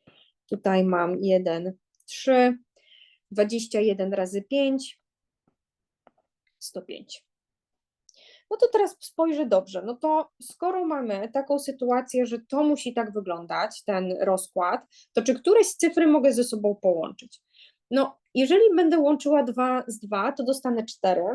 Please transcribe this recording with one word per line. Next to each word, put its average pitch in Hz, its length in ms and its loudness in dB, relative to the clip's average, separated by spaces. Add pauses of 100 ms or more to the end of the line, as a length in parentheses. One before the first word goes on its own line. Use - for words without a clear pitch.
(460)
Tutaj 190 380 0
mam 180 380 0
jeden, 185 500 0 (340)
trzy, 247 520 2 (720)
dwadzieścia 214 500 -2
jeden 196 320 0
razy 190 300 -4
pięć, 269 580 -2 (1600)
sto - 240 -14
pięć. - 420 -18 (1300)
No 427 60 -4
to 480 160 4
teraz 415 280 0
spojrzę 311 460 -2
dobrze, 190 360 0
no 226 120 -8
to 311 360 -2 (120)
skoro 359 440 -6
mamy 226 460 -6
taką 277 260 -2
sytuację, 254 680 -2
że 233 120 -8
to 277 260 -4
musi 277 300 -2
tak 220 180 -4
wyglądać, 175 720 -6
ten 185 360 -2
rozkład, 190 680 -2 (260)
to 226 100 0
czy 262 120 2
któreś 392 320 4
z - 100 -8
cyfry 330 300 2
mogę 277 260 6
ze 233 120 0
sobą 208 300 -2
połączyć? 185 680 -4 (500)
No, 269 280 -2 (160)
jeżeli 285 300 4 (120)
będę 330 220 4
łączyła 285 440 2
dwa 254 440 -2
z 220 120 -8
dwa, 208 340 -4
to 285 120 -8
dostanę 247 400 -2
cztery. 185 380 -2 (120)